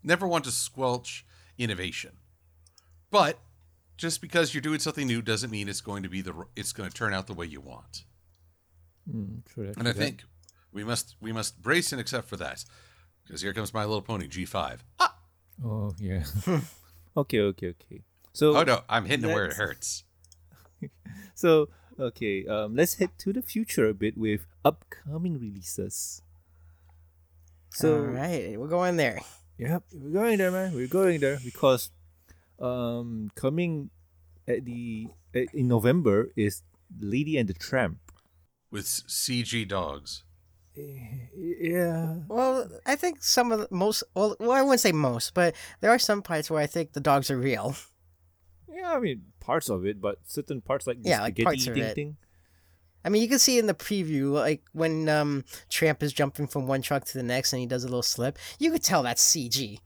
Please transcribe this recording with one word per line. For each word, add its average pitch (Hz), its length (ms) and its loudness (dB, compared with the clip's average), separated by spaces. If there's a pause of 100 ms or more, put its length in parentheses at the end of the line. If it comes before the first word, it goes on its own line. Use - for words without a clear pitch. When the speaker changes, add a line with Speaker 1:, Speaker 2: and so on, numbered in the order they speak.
Speaker 1:
Never 175 240 2
want 165 180 2
to 131 60 -6
squelch - 760 -2 (320)
innovation. 92 540 -4 (960)
But 165 280 4 (600)
just 170 240 -4
because 165 320 2
you're 143 80 -4
doing 151 180 -2
something 151 260 -4
new 117 140 0
doesn't 110 300 -2
mean 101 180 -6
it's 98 140 -6
going 101 200 -6
to 95 60 -6
be 95 140 -6
the 92 100 -8
r-, 82 240 -12
it's - 160 -6
gonna 98 180 -8
turn 110 220 -2
out 95 140 -4
the 104 80 -10
way 87 120 -8
you 73 140 -14
want. 65 440 -18 (1080)
Speaker 2:
Mm, 110 320 -8
true 107 220 -10
that, 104 100 -10
Speaker 1:
And 120 100 -4
I 120 60 0
Speaker 2:
true - 80 -4
that. 151 40 2
Speaker 1:
think - 200 -6 (480)
we 101 100 -10
must, 117 380 -6
we 110 100 -8
must 113 320 -6
brace 156 300 0
and 135 80 -6
accept 120 280 -6
for - 100 -10
that. 67 260 -8 (640)
'Cause 82 140 -12
here 98 100 -4
comes 104 220 -6
My 107 100 -2
Little 104 180 -2
Pony 98 260 -6
G 87 180 -6
five. 69 360 -4 (160)
Ah! - 160 2 (500)
Speaker 2:
Oh, 107 340 -4
yeah. 95 260 -4 (220)
<laughs> 175 140 2 (560)
Okay, 135 240 0
okay, 98 280 0
okay. - 340 -16 (300)
So 151 240 4
Speaker 1:
Oh, 156 80 6
no, 127 240 2
I'm 110 160 0
hitting 117 240 -2
it - 40 2
where 101 120 2
it 85 40 -2
Speaker 2:
let's - 100 -6
Speaker 1:
hurts. - 460 -6 (800)
Speaker 2:
<laughs> 139 80 -12 (460)
So, 156 320 4 (300)
okay, 110 480 -4
um, 107 280 -2
let's 165 200 4
head 185 240 0
to 196 140 -2
the 247 100 -2
future 214 460 0
a 107 60 2
bit 107 240 -2
with 107 280 0 (180)
upcoming 160 760 -2
releases. 101 840 -8 (1500)
So 156 260 4
Speaker 3:
All 147 100 2
right, 127 520 -4
we're 131 100 -8
going 175 280 2
there. 127 240 2 (380)
Speaker 2:
Yep, 139 240 -2 (120)
we're 143 180 -12
going 214 260 2
there, 185 120 4
man. 185 240 -2
We're 123 140 -2
going 175 320 4
there 139 240 2
because, 127 460 4 (680)
um, 120 760 -4
coming 156 560 -2 (560)
at 123 180 -2
the, 117 440 -8 (260)
at, 123 200 0
in 131 140 2
November 120 680 6
is 104 260 2 (380)
Lady 135 380 0
and 113 100 2
the 80 60 -2
Tramp. 104 440 -2 (720)
Speaker 1:
With 104 140 -6
s-, - 220 -4
C - 360 -2
G 113 220 -2
dogs. 85 600 -4 (520)
Speaker 2:
Eh, 131 600 -12
yeah. 165 800 0 (120)
Speaker 3:
Well, 254 400 2 (180)
I 269 100 2
think 349 260 -2
some 240 300 4
of 220 80 2
the 208 100 -6
most, 196 320 2 (120)
well, 202 260 2
well, 226 120 2
I 269 100 6
wouldn't 269 180 6
say 214 120 6
most, 135 420 2
but 170 200 4 (260)
there 208 100 6
are 240 100 8
some 208 220 2
parts 156 280 -4
where 156 100 2
I 147 60 2
think 160 260 -2
the 143 80 -6
dogs 139 300 4
are 135 80 2
real. 123 380 0 (920)
Speaker 2:
Yeah, 349 280 -6
I - 20 2
mean, 147 240 -2 (160)
parts 147 300 -2
of 95 180 -2
it, 104 140 -4
but 101 260 -2
certain 143 340 -6
parts - 280 -4
like 123 140 -6
the 135 80 -2
Speaker 3:
Yeah, 120 100 4
like, 104 140 -2
Speaker 2:
spaghetti 113 100 2
Speaker 3:
parts 131 240 0
of 117 80 -4
Speaker 2:
eating 113 140 -2
Speaker 3:
it. - 40 -6
Speaker 2:
thing. 147 220 -6 (880)
Speaker 3:
I - 60 -2
mean, 214 120 6
you 233 60 0
can 262 100 4
see 254 200 6
in 220 80 6
the 196 80 2
preview, 156 580 0
like, 139 300 2 (100)
when, 160 360 0
um, 147 360 2 (240)
Tramp - 340 2
is 147 100 0
jumping 143 360 0
from 135 180 -4
one 135 160 0
truck 139 220 0
to - 140 -6
the 131 40 -4
next 123 300 0
and 127 80 -2
he 123 60 -4
does 123 180 -2
a - 20 -6
little 123 160 -2
slip, 123 340 0 (220)
you 320 140 2
could 330 100 0
tell 160 220 4
that's 120 180 2
C 135 260 4
G. 117 360 -2